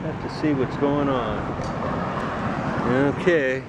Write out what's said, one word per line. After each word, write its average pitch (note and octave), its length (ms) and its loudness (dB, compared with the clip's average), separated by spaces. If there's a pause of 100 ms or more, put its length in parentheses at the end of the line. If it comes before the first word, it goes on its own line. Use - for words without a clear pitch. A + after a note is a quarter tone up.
Have D#3 180 -4
to C3 80 -6 (100)
see D3+ 140 2
what's C3 240 0
going C#3+ 320 2
on. A2 280 0 (1800)
Okay. C#3 540 2